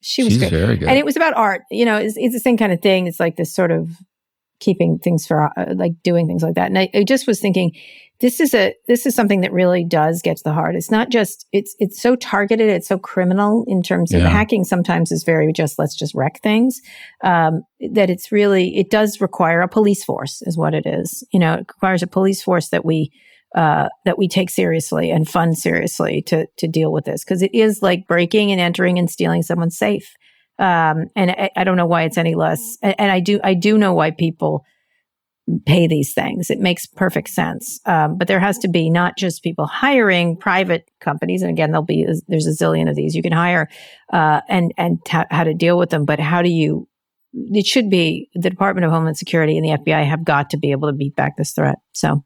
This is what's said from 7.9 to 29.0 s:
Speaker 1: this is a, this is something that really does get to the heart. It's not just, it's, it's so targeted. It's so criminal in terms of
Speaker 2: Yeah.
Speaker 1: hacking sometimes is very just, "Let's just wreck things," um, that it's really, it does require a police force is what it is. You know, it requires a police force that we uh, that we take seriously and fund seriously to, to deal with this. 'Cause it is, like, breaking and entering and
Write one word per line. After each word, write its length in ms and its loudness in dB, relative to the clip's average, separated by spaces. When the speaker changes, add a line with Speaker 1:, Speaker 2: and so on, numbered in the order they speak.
Speaker 1:
this 200 0
is 120 2
a, 220 2
this 180 2
is 80 0
something 280 2
that 100 -2
really 320 2
does 380 0
get 160 -2
to 40 -20
the 120 -2
heart. 200 -2
It's 160 -6
not 200 0
just, 420 -2
it's, 260 -2
it's 240 -4
so 140 4
targeted. 520 0
It's 200 0
so 100 0
criminal 680 0
in 140 0
terms 300 0
of 100 4
Speaker 2:
Yeah. 80 6
Speaker 1:
hacking 340 2
sometimes 480 0
is 100 -2
very 300 2
just, 260 -2
"Let's 160 -2
just 220 -8
wreck 260 -4
things," 380 0
um, 400 2
that 180 2
it's 220 -6
really, 440 2
it 140 0
does 300 0
require 400 0
a 80 2
police 340 2
force 400 -8
is 140 -4
what 180 0
it 120 -2
is. 360 -6
You 60 4
know, 160 2
it 140 -8
requires 340 -2
a 60 -6
police 340 0
force 280 0
that 140 -2
we 260 0
uh, 340 2
that 140 0
we 100 0
take 220 -2
seriously 600 -2
and 180 0
fund 300 0
seriously 680 -2
to, 200 -2
to 100 -4
deal 240 0
with 120 -4
this. 200 -8
'Cause 180 -2
it 120 -2
is, 280 2
like, 240 0
breaking 460 2
and 80 0
entering 380 0
and 120 0